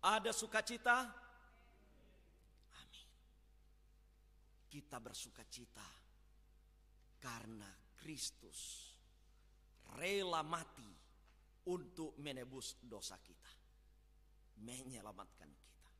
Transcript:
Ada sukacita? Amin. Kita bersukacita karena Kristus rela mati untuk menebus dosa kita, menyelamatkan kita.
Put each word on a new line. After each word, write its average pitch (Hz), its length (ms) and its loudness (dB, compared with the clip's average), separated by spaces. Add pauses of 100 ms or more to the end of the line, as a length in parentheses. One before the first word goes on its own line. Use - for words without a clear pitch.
Ada 214 320 8
sukacita? 233 720 6 (1700)
Amin. - 320 -16 (1600)
Kita 139 320 -8
bersukacita - 880 -10 (1300)
karena 110 560 -8 (240)
Kristus - 960 -8 (1040)
rela 180 480 4
mati 160 400 -2 (880)
untuk 165 480 -2
menebus 131 640 -6
dosa 104 320 -8
kita, - 360 -18 (1080)
menyelamatkan 107 880 -10
kita. - 400 -20 (120)